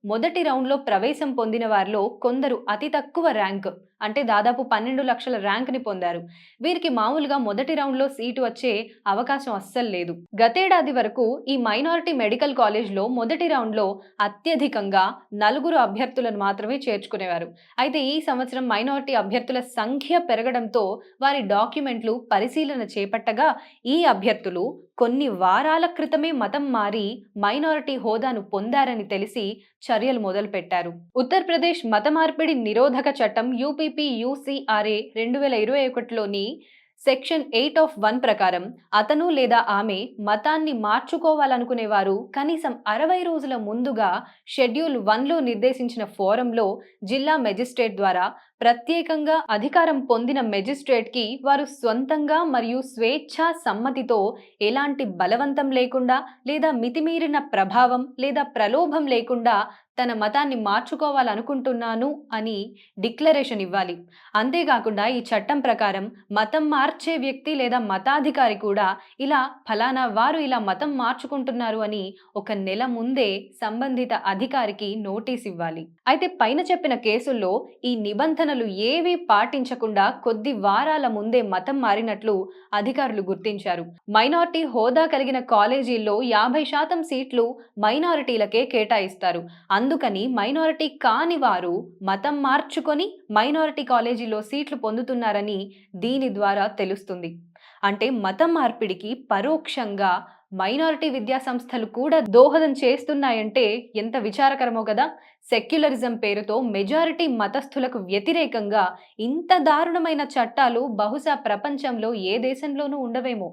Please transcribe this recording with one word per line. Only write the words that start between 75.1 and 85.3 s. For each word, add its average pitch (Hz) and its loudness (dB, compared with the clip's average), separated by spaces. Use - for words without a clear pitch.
ఇవ్వాలి. 165 -6
అయితే 320 4
పైన 277 2
చెప్పిన 349 0
కేసుల్లో 220 0
ఈ 247 -2
నిబంధనలు 262 0
ఏవీ 262 0
పాటించకుండా 233 2
కొద్ది 226 -2
వారాల 247 2
ముందే 226 0
మతం 214 -2
మారినట్లు 214 0
అధికారులు 220 0
గుర్తించారు. 190 -4
మైనారిటీ 330 4
హోదా 254 2
కలిగిన 269 0